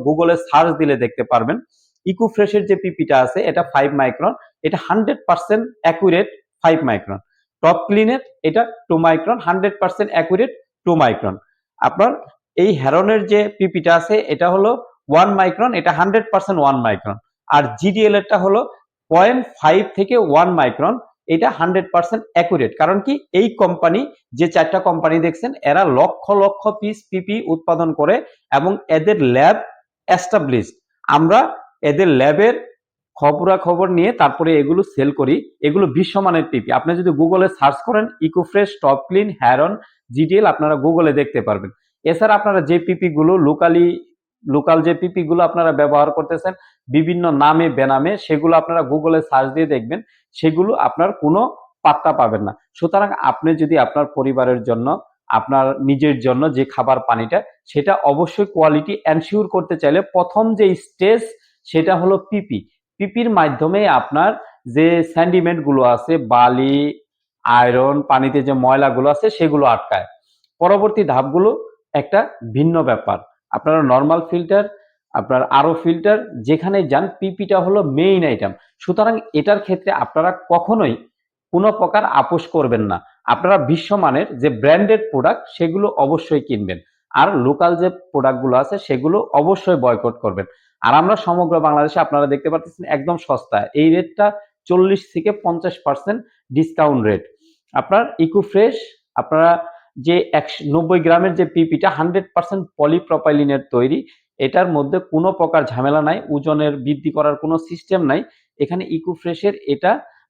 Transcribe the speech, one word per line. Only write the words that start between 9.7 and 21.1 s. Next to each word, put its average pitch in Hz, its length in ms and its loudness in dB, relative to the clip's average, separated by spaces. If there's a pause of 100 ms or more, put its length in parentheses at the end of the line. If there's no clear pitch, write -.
পার্সেন্ট 202 320 -4
অ্যাকুরেট 180 380 0 (340)
টু 180 100 0
মাইক্রন। 110 400 0 (460)
আপনার 190 300 2 (460)
এই 185 140 4 (100)
হেরনের 185 460 2
যে 208 140 2 (180)
পিপিটা 175 360 0
আছে, 170 200 0 (200)
এটা 170 200 0
হলো 196 160 2 (400)
ওয়ান 175 240 4
মাইক্রন, 190 400 0
এটা 175 180 0
হান্ড্রেড 196 400 0
পার্সেন্ট 190 280 -2
ওয়ান 139 240 2
মাইক্রন। 104 320 -4 (380)
আর 147 80 4 (180)
জিডিএল 202 340 2
এরটা 202 240 0
হলো 196 220 2 (500)
পয়েন্ট 214 320 4 (180)
ফাইভ 165 220 4 (140)
থেকে 196 220 0
ওয়ান 165 300 4 (100)
মাইক্রন, 139 360 0 (320)